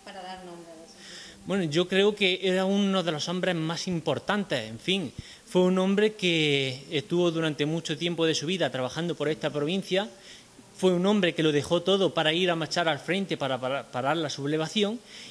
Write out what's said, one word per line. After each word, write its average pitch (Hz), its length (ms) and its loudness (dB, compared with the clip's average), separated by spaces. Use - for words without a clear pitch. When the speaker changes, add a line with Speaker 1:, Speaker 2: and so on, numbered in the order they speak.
Speaker 1:
para 190 240 -14
dar 185 180 -12
nombre 170 260 -16
a 160 60 -18
la 160 40 -18
asociación? - 640 -18
Speaker 2:
Bueno, 185 200 2
yo 165 220 2
creo 196 280 4
que 190 260 2
era 185 240 2
uno 196 380 2
de 170 80 0
los 151 180 -4
hombres 180 240 0
más 160 340 -2
importantes, 160 800 0
en 113 120 -10
fin. 185 340 -2
Fue 185 160 2
un 185 160 4
hombre 202 380 2
que 143 760 2
estuvo 175 400 2
durante 156 380 0
mucho 160 320 -2
tiempo 165 260 0
de 160 80 2
su 147 140 -4
vida 165 240 0
trabajando 147 420 -2
por 143 160 -2
esta 151 220 -2
provincia. 180 580 -2
Fue 185 160 4
un 175 140 2
hombre 196 280 4
que - 80 -2
lo 156 120 4
dejó 170 300 0
todo 190 300 2
para 156 200 2
ir 180 180 2
a 165 60 2
marchar 160 320 0
al 143 100 0
frente, 175 380 -2
para, 131 240 -2
para 127 280 -4
parar 135 280 0
la 151 120 -2
sublevación, 156 680 -2